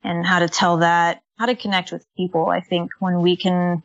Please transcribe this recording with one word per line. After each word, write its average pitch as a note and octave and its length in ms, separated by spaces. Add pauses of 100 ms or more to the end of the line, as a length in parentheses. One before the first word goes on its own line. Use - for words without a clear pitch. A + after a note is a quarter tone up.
and F3 220
how F3+ 140
to E3+ 100
tell F3 280
that, E3+ 440 (160)
how A3+ 100
to B3 80
connect G3 360
with - 140 (100)
people. F3+ 320
I F3 140
think F3 380
when F3+ 220
we F3 140
can F3+ 500